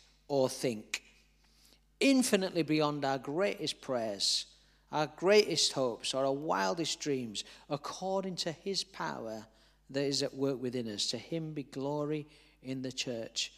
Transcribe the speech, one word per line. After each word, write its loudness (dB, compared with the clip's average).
or 4
think, -4
infinitely 4
beyond 2
our 2
greatest -2
prayers, 0
our 2
greatest 4
hopes, -2
or 2
our 2
wildest 0
dreams, -2
according -4
to -4
his -4
power -8
that 0
is 2
at -2
work -2
within -4
us. -2
To -4
him -6
be -6
glory -4
in -6
the -6
church -6